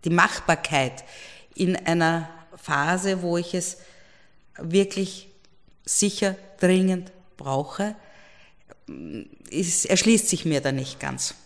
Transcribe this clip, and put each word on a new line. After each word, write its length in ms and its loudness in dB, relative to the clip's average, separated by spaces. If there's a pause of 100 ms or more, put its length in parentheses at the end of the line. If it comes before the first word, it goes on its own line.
die 60 -2
Machbarkeit 920 2 (500)
in 220 0
einer 520 0 (280)
Phase, 680 0
wo 160 0
ich 160 -4
es 240 -4 (800)
wirklich 720 -2 (580)
sicher 500 0 (240)
dringend 520 2 (260)
brauche, 580 -4 (1600)
ist, 340 -2
erschließt 420 4
sich 180 -2
mir 160 2
da 100 0
nicht 280 -6
ganz. 360 -6 (100)